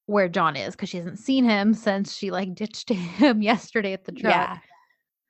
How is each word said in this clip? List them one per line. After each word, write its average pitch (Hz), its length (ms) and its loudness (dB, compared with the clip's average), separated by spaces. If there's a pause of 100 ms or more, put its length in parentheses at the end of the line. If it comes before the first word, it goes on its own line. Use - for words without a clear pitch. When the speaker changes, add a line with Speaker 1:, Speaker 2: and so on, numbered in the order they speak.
Speaker 1:
where 202 200 2
John 170 300 0
is, 113 180 -6
'cause - 140 -10
she - 80 -10
hasn't 175 220 -10
seen 269 260 2
him 214 280 4
since 202 400 -2
she, 202 180 -6
like, 185 240 -4
ditched - 340 -10
<laughs> - 0 -
him 214 520 2
yesterday 208 520 0
at 190 120 -12
the 190 60 -12
truck. 208 220 0
Speaker 2:
Yeah. 180 240 0 (720)